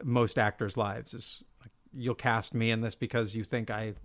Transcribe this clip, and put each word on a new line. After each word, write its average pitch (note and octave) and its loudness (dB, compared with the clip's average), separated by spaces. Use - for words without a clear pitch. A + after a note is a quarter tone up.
most A#2+ 2
actors' G#2 2
lives A2 -2
is, - -10
like, - -20
"You'll B2 -2
cast A2+ 2
me A#2 2
in A2+ 2
this A2+ -2
because A2+ 0
you A2 -2
think A#2 -4
I G#2+ -4